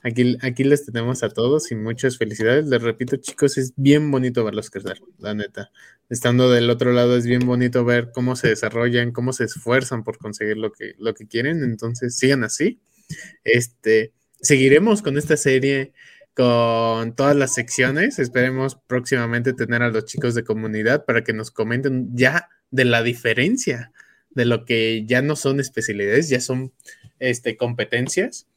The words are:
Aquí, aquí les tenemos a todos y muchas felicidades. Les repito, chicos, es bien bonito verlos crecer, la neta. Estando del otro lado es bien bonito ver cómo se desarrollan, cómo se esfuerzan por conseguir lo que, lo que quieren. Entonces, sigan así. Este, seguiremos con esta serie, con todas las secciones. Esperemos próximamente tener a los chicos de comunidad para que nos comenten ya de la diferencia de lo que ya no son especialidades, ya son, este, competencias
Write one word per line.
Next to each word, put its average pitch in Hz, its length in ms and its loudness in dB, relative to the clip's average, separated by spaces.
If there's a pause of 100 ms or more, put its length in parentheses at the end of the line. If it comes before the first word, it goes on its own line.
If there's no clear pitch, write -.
Aquí, 123 380 2
aquí 131 220 -2
les 143 220 4
tenemos 120 380 -4
a 107 60 -2
todos 131 420 0
y 117 40 -6
muchas 117 420 -4
felicidades. 113 500 0
Les 120 140 2
repito, 123 360 -4
chicos, - 400 0
es 131 180 -6
bien 147 360 4
bonito 127 320 0
verlos 104 260 -6
crecer, 92 300 -10 (200)
la 104 140 -8
neta. 104 380 -10 (380)
Estando 123 420 4
del 120 180 4
otro 123 220 2
lado 123 260 4
es 117 80 0
bien 123 200 2
bonito 123 400 2
ver 120 280 2
cómo 127 220 -2
se 120 140 0
desarrollan, 120 600 0
cómo 123 200 -4
se 123 140 -2
esfuerzan 123 580 -2
por 110 140 -10
conseguir 107 400 -6
lo 110 140 -6
que, - 260 -16
lo 110 160 -4
que 107 140 -14
quieren. 143 360 -2
Entonces, 120 540 -4
sigan 131 260 2
así. 147 360 -2 (640)
Este, 110 680 0 (300)
seguiremos 151 600 4
con 143 160 -2
esta 151 200 0
serie, 135 560 0 (400)
con 117 840 0
todas 143 200 2
las 135 180 0
secciones. 135 680 -2
Esperemos 131 580 -2 (100)
próximamente 120 680 -2
tener 120 300 -2
a 120 60 2
los 110 160 -2
chicos 120 300 -4
de 113 80 -2
comunidad 110 640 -2
para 117 180 0
que 113 100 -4
nos 110 180 -8
comenten 127 640 -4
ya 131 340 2 (220)
de 131 140 2
la 117 180 4
diferencia 120 880 -2 (400)
de 120 140 0
lo 120 200 0
que 113 400 0
ya 123 160 2
no 147 140 -2
son 139 240 -2
especialidades, 113 680 0
ya 123 140 0
son, 131 320 -6 (460)
este, 120 360 -2
competencias 123 1000 -4